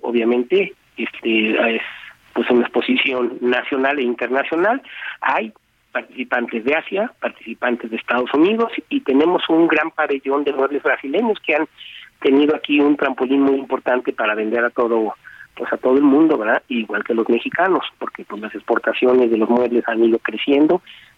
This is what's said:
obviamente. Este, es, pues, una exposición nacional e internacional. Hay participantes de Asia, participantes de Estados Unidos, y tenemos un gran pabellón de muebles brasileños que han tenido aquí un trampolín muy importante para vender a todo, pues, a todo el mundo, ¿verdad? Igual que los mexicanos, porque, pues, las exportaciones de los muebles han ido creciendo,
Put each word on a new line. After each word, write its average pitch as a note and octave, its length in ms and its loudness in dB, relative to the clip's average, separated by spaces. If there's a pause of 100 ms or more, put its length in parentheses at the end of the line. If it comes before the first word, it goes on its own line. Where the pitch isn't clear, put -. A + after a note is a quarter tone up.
obviamente. B2 720 0 (220)
Este, A2+ 800 -2
es, - 40 -6 (520)
pues, A#2+ 180 -2
una A#2+ 100 4
exposición B2+ 800 -2
nacional C3 560 0
e C3+ 60 -2
internacional. C#3 800 -2 (360)
Hay G3+ 320 -2 (400)
participantes A#2+ 720 -6
de C#3 120 0
Asia, G3 440 -4
participantes A#2 680 -6
de A2+ 80 -6
Estados A#2+ 360 -4
Unidos, A3 380 2 (180)
y C#3+ 120 -2
tenemos D#3+ 480 2
un E3 180 4
gran D#3+ 220 0
pabellón C#3+ 540 -2
de C#3+ 100 -2
muebles C#3 300 -2
brasileños C#3+ 600 -2
que D#3 120 -2
han E3 120 0 (540)
tenido D3 340 4
aquí D3 240 0
un D3 180 4
trampolín C3+ 440 0
muy C3+ 160 2
importante B2+ 560 -2
para A2 220 -2
vender A2 280 -2
a A#2+ 60 2
todo, A2+ 460 -2 (400)
pues, - 180 -6
a - 40 -6
todo B2+ 200 2
el C#3+ 60 2
mundo, D3 340 6
¿verdad? A2 320 0
Igual A2 340 -4
que A#2+ 120 -2
los A2+ 120 0
mexicanos, D#3+ 560 0 (140)
porque, - 260 -12
pues, - 180 -12
las A2 120 -12
exportaciones A#2+ 800 2
de A2+ 60 2
los A2 120 0
muebles A#2+ 380 2
han A2+ 160 0
ido A2+ 160 4
creciendo, C#3+ 640 0 (340)